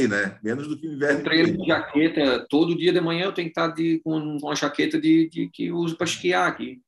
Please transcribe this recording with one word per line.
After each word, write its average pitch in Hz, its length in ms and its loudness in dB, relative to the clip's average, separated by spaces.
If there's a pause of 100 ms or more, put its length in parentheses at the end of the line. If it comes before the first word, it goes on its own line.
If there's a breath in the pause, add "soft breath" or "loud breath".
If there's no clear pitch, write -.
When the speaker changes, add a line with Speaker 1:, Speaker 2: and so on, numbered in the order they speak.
Speaker 1:
A, - 20 2
né? 101 340 -2
Menos 131 260 -4
do 151 120 -6
que 160 80 -10
o 151 60 -8
inverno 143 260 0
Speaker 2:
Eu - 40 -6
treino 165 260 4
Speaker 1:
em 165 80 0
P - 20 -4
A. - 20 -6
Speaker 2:
de - 60 -4
jaqueta, 151 840 2
todo 165 280 2
dia 165 160 2
de 175 80 4
manhã 170 240 -2
eu 196 80 -4
tenho 175 140 -4
que 160 40 -8
estar 165 160 -2
de, 160 360 0
com, 151 360 -4
com 147 100 -8
a 151 60 -2
jaqueta 156 440 0
de, 160 300 4
de, - 200 -6
que - 180 -8
eu 170 80 -4
uso 170 220 -2
pra 180 80 -2
esquiar 180 420 0
aqui. 247 400 -8